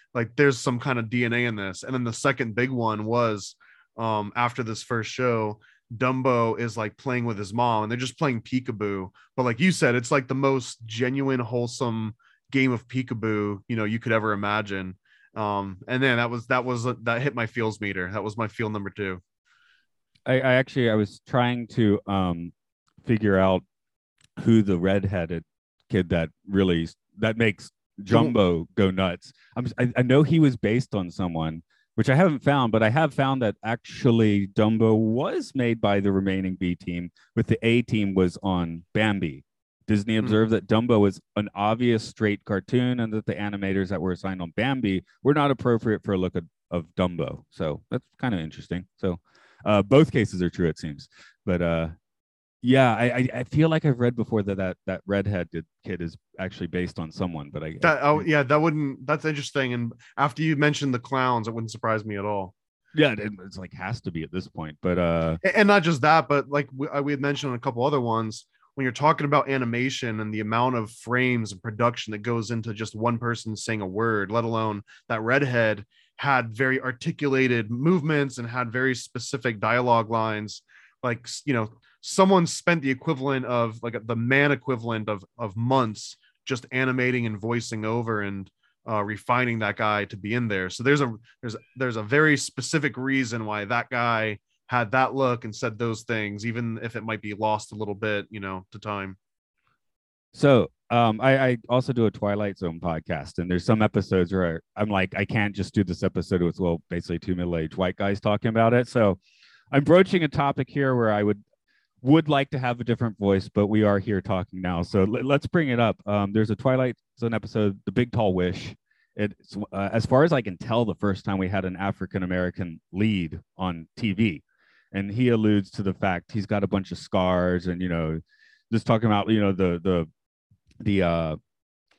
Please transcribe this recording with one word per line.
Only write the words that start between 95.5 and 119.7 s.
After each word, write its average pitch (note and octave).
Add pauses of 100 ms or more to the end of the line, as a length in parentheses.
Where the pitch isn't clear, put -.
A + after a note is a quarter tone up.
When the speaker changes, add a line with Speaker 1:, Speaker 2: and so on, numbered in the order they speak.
Speaker 1:
said A2
those A#2
things, G#2
even A#2
if A#2
it G#2+
might A2
be G#2
lost G#2+
a -
little G#2
bit, G#2
you G#2+
know, F#2+
to G#2+
time. G2 (1200)
Speaker 2:
So, C3 (200)
um, A#2
I, C3+
I B2+ (120)
also B2+
do A#2
a G#2
Twilight G2+
Zone E2+
podcast, D#2+
and F2
there's F2+
some A2
episodes F#2+
where F2 (160)
I'm G#2+
like, F#2+
"I G2+
can't G#2
just F#2+
do G2+
this F2
episode F#2
with, E2+
well, E2+
basically F2
two F#2
middle-aged E2+
white F#2
guys G2+
talking G#2
about A2+
it." A#2+
So G#2 (540)
I'm C#3
broaching F3
a D3
topic C#3
here C3+
where A2+
I G#2
would, G#2 (600)
would D3+
like C#3
to C#3
have A#2+
a A#2+
different A#2
voice, G2
but G#2
we G#2+
are G2+
here G2
talking F#2
now. F2+
So G2
l-, A2+
let's D3
bring D#3+
it A#2+
up. A2 (100)
Um, G#2
there's A2
a G2+
Twilight C3 (220)
Zone A#2
episode, G#2
The G2
Big A#2+
Tall G#2
Wish. F2+ (420)
It's, G#2 (160)